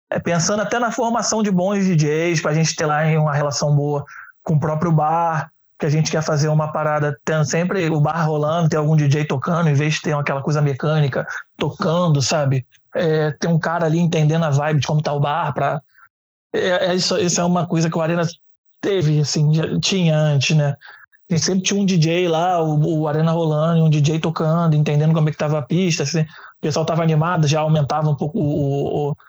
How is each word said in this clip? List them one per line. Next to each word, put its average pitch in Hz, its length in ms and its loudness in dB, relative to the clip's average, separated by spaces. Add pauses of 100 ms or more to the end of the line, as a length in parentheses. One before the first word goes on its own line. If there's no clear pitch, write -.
(100)
É, - 80 -2
pensando 175 440 -2
até 233 180 -2
na 233 100 0
formação 226 540 -2
de 208 60 0
bons 190 340 0
D 190 100 2
Js, 156 460 0
pra 151 140 -2
gente 160 200 0
ter 160 120 -2
lá 151 160 0 (180)
uma 151 140 0
relação 147 420 0
boa 143 280 -2 (380)
com 170 120 -2
o 143 60 2
próprio 156 300 0
bar, 160 600 0 (260)
que 165 100 -4
a 147 40 0
gente 156 200 0
quer 160 120 -2
fazer 156 260 0
uma 156 240 0
parada 151 520 -2
tendo 156 200 0
sempre 170 460 -2
o 156 100 0
bar 156 240 0
rolando, 156 440 0
ter 160 80 0
algum 151 200 2
D 147 120 2
J 147 160 2
tocando, 165 440 -2
em 147 60 2
vez 151 200 0
de - 80 -6
ter 151 120 -2
aquela 143 260 -4
coisa 151 220 -2
mecânica 147 640 0 (320)
tocando, 156 640 0
sabe? 135 420 0 (300)
É, 156 380 0
ter - 160 -4
um 165 100 2
cara 165 280 -2
ali 156 120 2
entendendo 165 460 2
a 151 60 0
vibe 147 300 2
de - 60 -2
como 151 160 0
tá 151 100 -4
o 147 60 -2
bar, 147 340 -2
pra, 143 300 -2 (720)
é, 185 360 0
é 180 40 0
isso, 185 240 0
isso 175 220 0
é 175 40 0
uma 175 220 0
coisa 165 240 0
que 170 80 -4
o - 20 0
Arena 170 220 0 (580)
teve, 156 380 0
assim, 151 340 2
já 160 280 0
tinha 165 360 0
antes, 151 400 2
né? 143 200 2 (520)
A 175 60 -2
gente 156 100 0
sempre 185 200 0
tinha 202 160 0
um 202 40 2
D 185 140 2
J 170 300 2
lá, 170 340 0
o, 156 380 0
o 156 80 -2
Arena 160 240 0
rolando, 160 520 2
um 156 60 4
D 151 100 2
J 156 200 2
tocando, 160 560 0
entendendo 151 360 2
como 156 160 2
é 151 40 -2
que - 60 -12
tava 156 200 0
a 147 40 -2
pista, 170 420 0
assim, 156 160 -2
o 156 60 0 (340)
pessoal 160 260 -2
tava 165 160 0
animado, 160 460 2
já 151 120 2
aumentava 156 480 0
um 147 60 0
pouco 151 240 -4
o, 143 720 -2
o, 151 60 -6 (120)